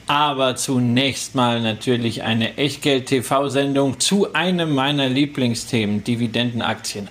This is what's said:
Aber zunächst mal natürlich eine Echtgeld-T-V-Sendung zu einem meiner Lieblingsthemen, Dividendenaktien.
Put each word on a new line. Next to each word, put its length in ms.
Aber 500
zunächst 800
mal 260
natürlich 640
eine 340
Echtgeld-T-V-Sendung 1400
zu 320
einem 420
meiner 320
Lieblingsthemen, 960
Dividendenaktien. 1080